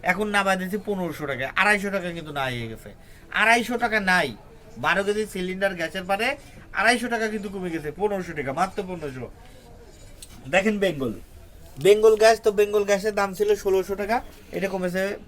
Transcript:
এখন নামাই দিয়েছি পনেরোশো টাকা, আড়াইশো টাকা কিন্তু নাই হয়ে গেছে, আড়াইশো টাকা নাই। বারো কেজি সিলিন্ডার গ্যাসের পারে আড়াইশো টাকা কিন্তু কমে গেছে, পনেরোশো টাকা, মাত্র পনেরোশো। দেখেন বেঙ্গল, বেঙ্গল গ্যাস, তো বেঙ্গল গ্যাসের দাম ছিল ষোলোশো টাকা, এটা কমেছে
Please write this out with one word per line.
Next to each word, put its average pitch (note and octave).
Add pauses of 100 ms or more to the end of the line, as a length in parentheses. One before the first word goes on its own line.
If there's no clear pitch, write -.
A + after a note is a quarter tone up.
(120)
এখন G3 (100)
নামাই G3
দিয়েছি F#3 (100)
পনেরোশো F3
টাকা, C3 (160)
আড়াইশো G3+
টাকা F3
কিন্তু D#3
নাই C3
হয়ে A2+
গেছে, A2 (520)
আড়াইশো A#3
টাকা A3 (140)
নাই। E3 (560)
বারো F3
কেজি G#3+ (100)
সিলিন্ডার F#3
গ্যাসের F3+
পারে G#3 (520)
আড়াইশো A#3
টাকা A3+
কিন্তু G#3
কমে F3+
গেছে, D3+ (100)
পনেরোশো F#3+
টাকা, C3 (100)
মাত্র F#3+ (120)
পনেরোশো। C#3 (1300)
দেখেন G3+
বেঙ্গল, C3+ (640)
বেঙ্গল G#3+
গ্যাস, A3
তো G#3+ (100)
বেঙ্গল G#3
গ্যাসের G3+
দাম G3
ছিল G#3 (140)
ষোলোশো F#3+
টাকা, G#3+ (380)
এটা F3+
কমেছে F#3 (260)